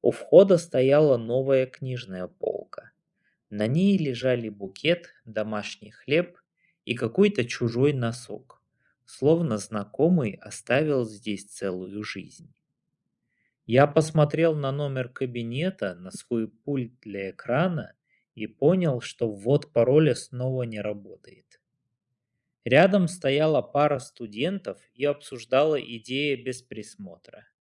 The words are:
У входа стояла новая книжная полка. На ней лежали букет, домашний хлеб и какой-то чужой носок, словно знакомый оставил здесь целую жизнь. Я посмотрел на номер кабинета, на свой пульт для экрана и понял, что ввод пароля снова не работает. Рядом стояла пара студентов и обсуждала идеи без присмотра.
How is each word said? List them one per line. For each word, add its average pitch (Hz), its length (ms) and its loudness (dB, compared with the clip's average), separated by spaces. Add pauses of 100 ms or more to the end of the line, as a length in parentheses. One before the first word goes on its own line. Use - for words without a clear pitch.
У 117 100 4
входа 190 460 6
стояла 135 600 4
новая 131 480 0
книжная 101 640 -10
полка. - 640 -10 (580)
На 104 180 -4
ней 185 300 2
лежали 123 520 -2
букет, 104 640 -4 (120)
домашний 107 680 -8
хлеб - 480 -4 (460)
и 98 100 -4
какой-то 131 500 2
чужой 123 480 0
носок, - 680 -8 (440)
словно 151 520 0
знакомый 110 840 0
оставил 131 640 -2
здесь 104 400 -8
целую 95 580 -8
жизнь. - 500 -14 (1120)
Я 127 200 6
посмотрел 156 720 2
на 139 160 -2
номер 135 380 -4
кабинета, 120 880 -6
на 90 160 -16
свой 113 360 -4
пульт 127 540 -8
для 98 300 -8
экрана 151 640 -2 (420)
и 110 120 -10
понял, 156 540 2
что - 280 -4
ввод 113 440 -2
пароля 127 420 4
снова 127 480 -6
не 110 180 -8
работает. 101 800 -12 (1040)
Рядом 180 420 6
стояла 143 540 0
пара 143 380 0
студентов 120 800 -8 (140)
и 127 120 -4
обсуждала 143 760 0
идеи 131 560 -4
без 123 260 -10
присмотра. - 840 -18 (140)